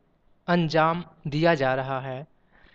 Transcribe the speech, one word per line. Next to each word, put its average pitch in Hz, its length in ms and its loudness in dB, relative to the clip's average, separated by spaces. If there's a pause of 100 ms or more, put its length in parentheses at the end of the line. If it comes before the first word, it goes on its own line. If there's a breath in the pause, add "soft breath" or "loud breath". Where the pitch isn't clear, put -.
(460)
अंजाम 165 580 2 (220)
दिया 160 280 2
जा 131 200 0
रहा 131 260 -4
है। 135 260 -12 (480 soft breath)